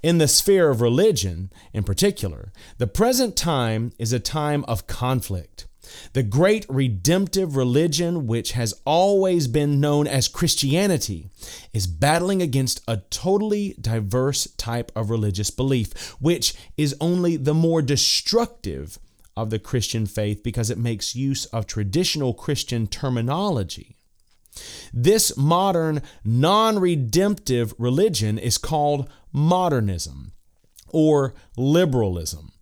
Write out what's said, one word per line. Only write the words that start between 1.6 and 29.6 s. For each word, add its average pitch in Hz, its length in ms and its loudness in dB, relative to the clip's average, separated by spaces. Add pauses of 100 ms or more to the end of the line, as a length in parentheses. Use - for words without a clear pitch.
in 104 120 -2
particular, 98 680 -2 (240)
the 123 100 -2
present 240 480 2
time 117 640 0
is 113 140 -2
a 123 80 0
time 147 440 -2
of - 220 -4
conflict. 123 800 -6 (480)
The 135 80 0
great 202 480 2
redemptive 143 880 0
religion, 151 680 0
which 113 260 -2
has 117 200 -2 (140)
always 180 600 2
been 147 320 2
known 147 260 2
as 127 220 0
Christianity, 143 1000 -2 (460)
is 98 120 0
battling 170 540 2
against 135 480 0
a 110 220 -2
totally 208 680 0
diverse 117 680 -2 (100)
type 117 400 -6
of 110 140 -2
religious 107 400 0
belief, - 720 -2
which 165 340 0 (240)
is 147 240 -2
only 175 340 0
the 143 160 0
more 165 300 2
destructive 131 1160 -2 (380)
of 113 140 -4
the 110 80 -2
Christian 113 480 -2
faith 104 360 -2
because 117 280 -2
it 98 80 -4
makes 113 360 -4
use 135 320 -2
of 113 200 -4
traditional 131 680 -2
Christian 120 540 -4
terminology. 131 1080 -4 (960)
This 190 460 2
modern, 165 640 2 (240)
non-redemptive 170 1500 2
religion 123 640 0
is - 180 -2
called 147 540 -2 (220)
modernism 123 1000 0 (560)